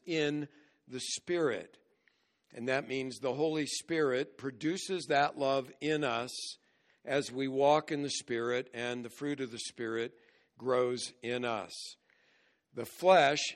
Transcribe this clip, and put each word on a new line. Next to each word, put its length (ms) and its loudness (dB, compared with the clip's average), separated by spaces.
in 420 0
the 120 -10
Spirit. 800 -2
And 160 -6
that 180 0
means 320 -6
the 140 -2
Holy 340 0
Spirit 720 0
produces 680 -4
that 320 4
love 340 2
in 220 2
us 540 -4
as 260 0
we 160 -2
walk 440 4
in 120 -2
the 60 -4
Spirit, 640 -2
and 300 -4
the 60 -8
fruit 300 -6
of 100 -4
the 100 -12
Spirit 540 -4
grows 560 0
in 220 -2
us. 500 -6
The 120 -6
flesh, 540 6